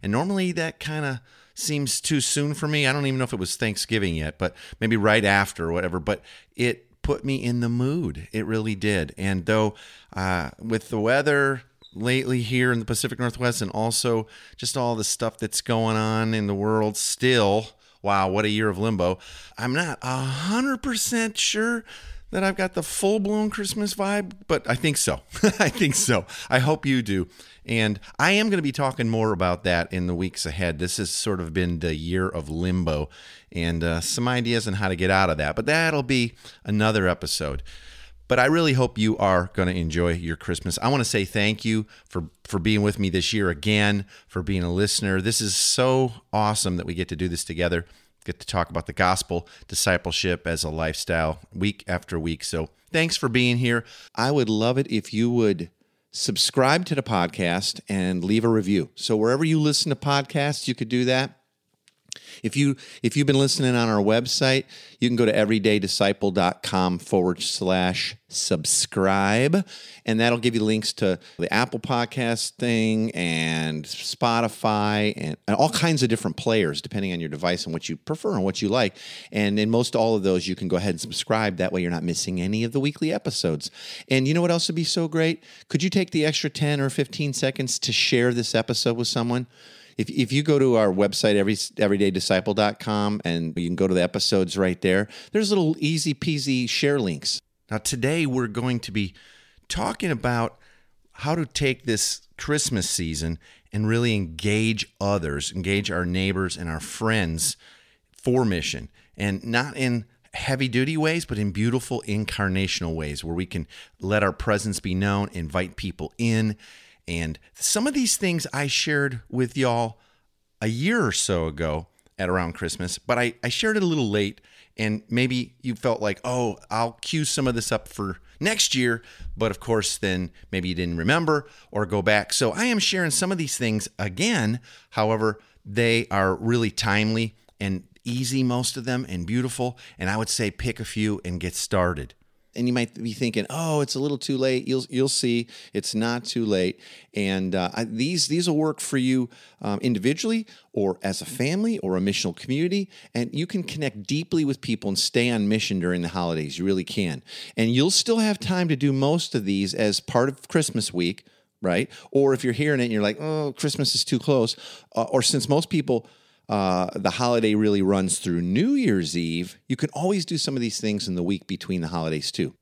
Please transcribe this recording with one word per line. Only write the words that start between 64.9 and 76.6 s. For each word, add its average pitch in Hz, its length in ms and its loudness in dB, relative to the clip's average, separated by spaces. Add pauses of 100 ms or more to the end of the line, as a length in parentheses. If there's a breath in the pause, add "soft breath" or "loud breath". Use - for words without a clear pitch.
you 123 80 2
can 120 80 2
go 117 100 4
to 107 80 4
everydaydisciple 101 1000 2
dot 90 280 2
com 90 380 0
forward 90 420 2
slash 92 760 0 (100)
subscribe. 98 1400 2 (400 loud breath)
And 110 140 0
that'll 117 180 4
give 117 160 2
you 110 100 2
links 107 300 0
to 92 260 0 (180 loud breath)
the 85 160 -2
Apple 120 260 0
Podcast 120 760 -2
thing 110 560 0
and 80 760 -2
Spotify 107 1300 0
and, - 220 -6 (100)
and 104 80 2
all 156 140 4
kinds 156 340 2
of 117 60 2
different 101 260 -2
players, 95 460 0